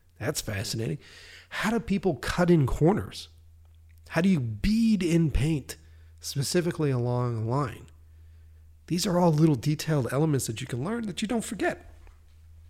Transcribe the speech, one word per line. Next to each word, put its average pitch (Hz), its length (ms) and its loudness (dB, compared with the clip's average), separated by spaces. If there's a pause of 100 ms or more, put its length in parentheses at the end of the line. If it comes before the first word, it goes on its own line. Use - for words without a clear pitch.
(200)
That's 117 220 -4
fascinating. 113 560 -6 (520)
How - 200 -4
do 233 100 0
people 190 360 -2
cut - 340 0
in 160 160 6
corners? 151 640 0 (800)
How 165 120 0
do 190 80 4
you 180 100 4
bead 202 640 2
in 165 280 4
paint 143 460 0 (420)
specifically 156 680 -2
along 123 480 0
a 110 120 -2
line? 117 360 -4 (1000)
These 175 200 -2
are 175 120 2
all 175 120 6
little 151 240 6
detailed 147 560 -2
elements 143 360 0
that 110 120 -6
you 127 80 -10
can 123 160 -6
learn 226 220 -6
that 190 160 -8
you 214 60 -4
don't 226 180 -2
forget. - 500 -6 (760)